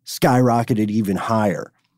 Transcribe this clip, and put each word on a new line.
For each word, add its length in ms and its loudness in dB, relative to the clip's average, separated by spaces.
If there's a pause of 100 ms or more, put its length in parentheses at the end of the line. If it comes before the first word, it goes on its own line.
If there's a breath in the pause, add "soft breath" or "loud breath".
skyrocketed 840 2
even 280 -2
higher. 540 -2 (280)